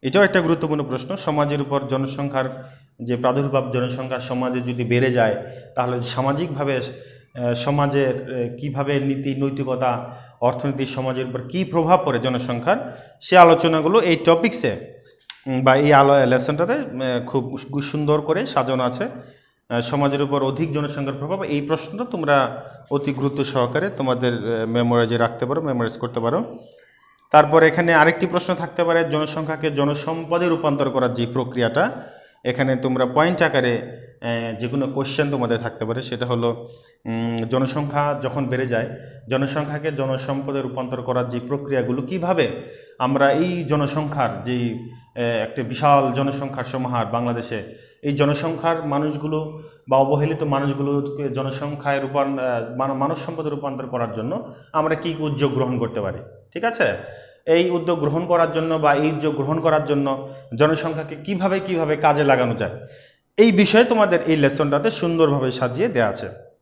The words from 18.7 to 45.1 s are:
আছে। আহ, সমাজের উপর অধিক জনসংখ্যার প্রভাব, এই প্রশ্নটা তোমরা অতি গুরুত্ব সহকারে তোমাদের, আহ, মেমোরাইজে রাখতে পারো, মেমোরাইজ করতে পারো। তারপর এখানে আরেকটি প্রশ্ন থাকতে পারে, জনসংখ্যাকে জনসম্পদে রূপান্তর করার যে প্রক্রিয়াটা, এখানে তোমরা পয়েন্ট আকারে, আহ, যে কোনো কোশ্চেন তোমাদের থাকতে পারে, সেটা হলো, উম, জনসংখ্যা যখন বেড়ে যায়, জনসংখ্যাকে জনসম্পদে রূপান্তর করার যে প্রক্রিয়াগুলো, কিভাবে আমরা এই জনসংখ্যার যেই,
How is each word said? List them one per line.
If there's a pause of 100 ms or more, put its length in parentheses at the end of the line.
আছে।
আহ,
সমাজের
উপর
অধিক
জনসংখ্যার
প্রভাব,
এই
প্রশ্নটা
তোমরা (280)
অতি
গুরুত্ব
সহকারে
তোমাদের,
আহ,
মেমোরাইজে
রাখতে
পারো,
মেমোরাইজ
করতে
পারো। (760)
তারপর
এখানে
আরেকটি
প্রশ্ন
থাকতে
পারে,
জনসংখ্যাকে
জনসম্পদে
রূপান্তর
করার
যে
প্রক্রিয়াটা, (520)
এখানে
তোমরা
পয়েন্ট
আকারে, (240)
আহ,
যে
কোনো
কোশ্চেন
তোমাদের
থাকতে
পারে,
সেটা
হলো, (380)
উম, (140)
জনসংখ্যা
যখন
বেড়ে
যায়, (400)
জনসংখ্যাকে
জনসম্পদে
রূপান্তর
করার
যে
প্রক্রিয়াগুলো,
কিভাবে (360)
আমরা
এই
জনসংখ্যার
যেই, (260)